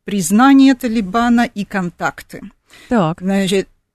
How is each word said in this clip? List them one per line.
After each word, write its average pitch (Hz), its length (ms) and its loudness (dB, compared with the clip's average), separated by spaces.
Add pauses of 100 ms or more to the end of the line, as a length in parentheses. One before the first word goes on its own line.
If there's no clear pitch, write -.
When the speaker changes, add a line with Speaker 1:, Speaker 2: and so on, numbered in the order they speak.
Speaker 1:
Признание 254 680 4
Талибана 233 800 -2
и 202 100 -8
контакты. - 760 -8 (480)
Speaker 2:
Так. 180 340 0
Speaker 1:
Значит, 190 460 -2 (260)